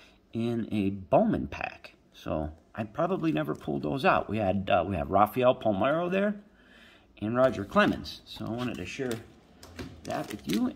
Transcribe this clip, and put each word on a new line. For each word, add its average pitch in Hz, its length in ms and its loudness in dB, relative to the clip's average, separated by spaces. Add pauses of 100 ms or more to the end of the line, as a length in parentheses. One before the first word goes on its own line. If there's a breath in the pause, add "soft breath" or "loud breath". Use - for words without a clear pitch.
(320 loud breath)
in 117 400 -2
a 98 180 2
Bowman 101 580 2
pack. - 460 -10 (180)
So 78 380 -4 (240)
I 113 100 -4
probably 160 480 -2
never 151 220 -2
pulled 143 280 -6
those 143 220 -2
out. 147 260 4
We 107 80 -2
had, 98 320 2
uh, 90 160 4
we 98 100 -2
have 76 140 -2
Rafael 127 440 4
Palmeiro 135 560 0
there 202 260 0 (840 loud breath)
and 110 160 -2
Roger 113 280 4
Clemens. - 600 0
So - 220 -12
I 104 40 -6
wanted 120 280 -6
to 90 60 -8
share 123 280 -6 (920)
that - 260 -6
with - 220 -8
you, 240 240 0